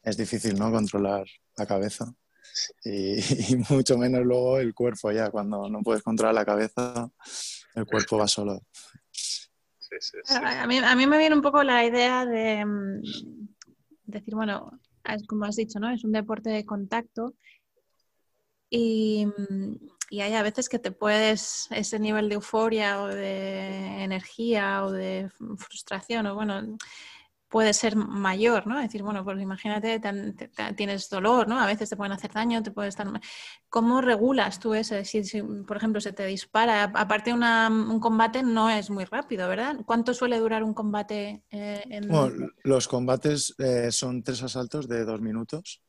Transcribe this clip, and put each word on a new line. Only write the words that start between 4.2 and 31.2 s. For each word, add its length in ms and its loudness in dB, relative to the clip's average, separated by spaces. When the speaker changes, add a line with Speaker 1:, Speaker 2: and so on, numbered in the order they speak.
Speaker 1:
luego 340 4
el 160 0
cuerpo 380 0
ya, 180 2
cuando 380 -4
no 140 -4
puedes 200 2
controlar 320 2
la 100 2
cabeza, 680 0
el 120 -2
cuerpo 320 2
va 100 4
solo. 320 -2
Speaker 2:
Sí, 880 -12
sí, 240 -10
sí. 100 -2
Speaker 3:
A, 280 -2
a 40 -2
mí, 120 2
a 180 6
mí 100 6
me 120 6
viene 180 6
un 60 6
poco 200 4
la 220 6
idea 400 4
de, 400 0
mm, 840 -6
decir, 280 -10
bueno, 460 -4
es 220 -4
como 180 -2
has 120 -4
dicho, 220 -4
¿no? 120 -2
Es 140 -4
un 80 0
deporte 380 -2
de 140 -2
contacto. 680 -6
Y, 520 2
mm, 480 -4
y 140 -8
hay 120 -2
a 80 2
veces 280 -2
que 80 -2
te 140 -4
puedes, 800 2
ese 260 -4
nivel 320 0
de 60 -2
euforia 680 0
o 60 -4
de 960 -6
energía 800 0
o 60 -2
de 400 -4
frustración, 680 -6
o 80 -4
bueno, 440 -4
puede 260 4
ser 220 2
mayor, 680 2
¿no? 120 -2
Es 100 -2
decir, 140 -8
bueno, 220 -4
pues 180 -4
imagínate, 580 -2
te 80 -4
han-, 280 -6
te, 120 -14
te, 260 -6
tienes 360 -4
dolor, 380 4